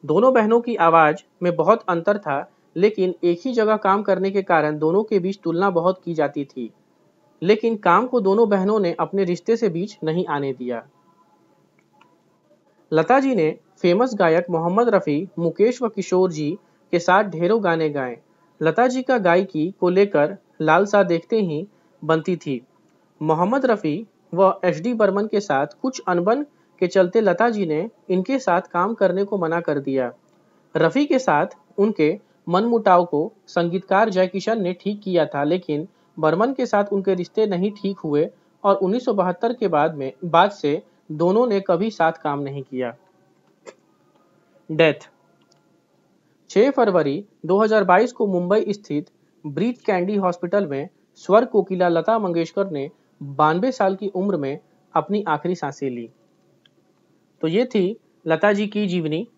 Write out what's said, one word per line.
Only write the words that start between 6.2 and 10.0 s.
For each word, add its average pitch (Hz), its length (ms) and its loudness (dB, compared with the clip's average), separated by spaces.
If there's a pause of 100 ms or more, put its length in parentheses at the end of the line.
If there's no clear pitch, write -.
थी, 120 280 -12 (720)
लेकिन 220 340 0
काम 202 300 2
को 247 140 0
दोनों 202 280 2
बहनों 202 320 0
ने 175 200 -2
अपने 196 240 -2
रिश्ते 180 320 -2
से 226 120 -2
बीच 170 360 -6